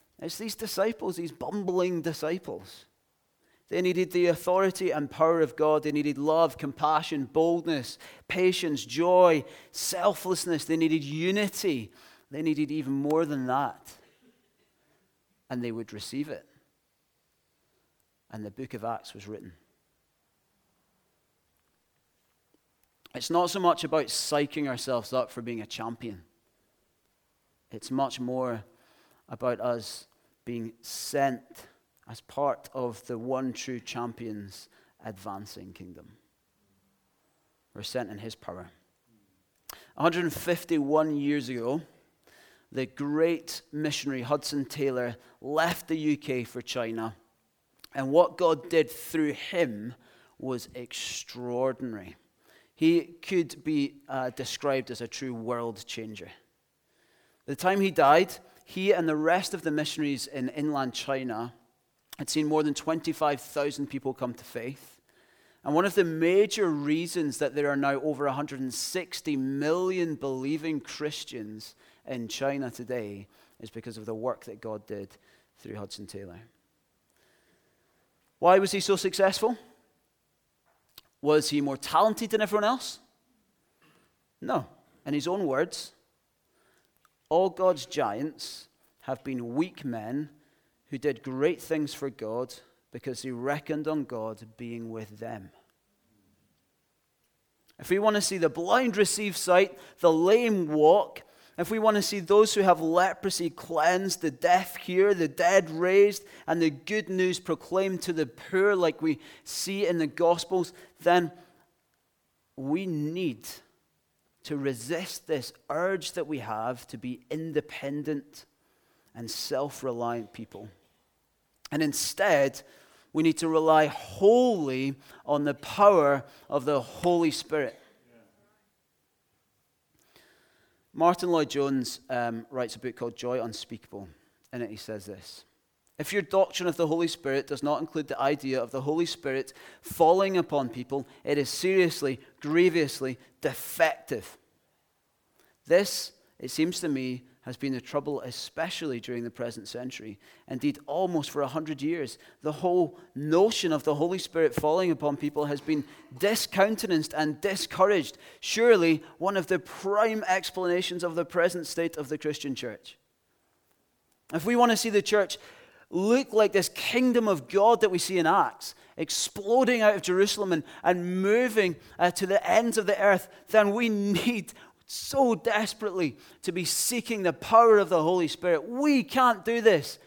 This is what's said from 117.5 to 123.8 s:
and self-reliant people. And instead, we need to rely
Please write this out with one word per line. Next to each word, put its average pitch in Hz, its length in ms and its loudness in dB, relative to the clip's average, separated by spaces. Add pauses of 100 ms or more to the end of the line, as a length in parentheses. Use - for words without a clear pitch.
and 117 160 -12
self-reliant 120 1040 -6
people. 107 360 -16 (1000)
And 151 120 0
instead, 147 800 2 (520)
we 156 80 0
need 160 180 2
to 165 80 -2
rely 160 400 6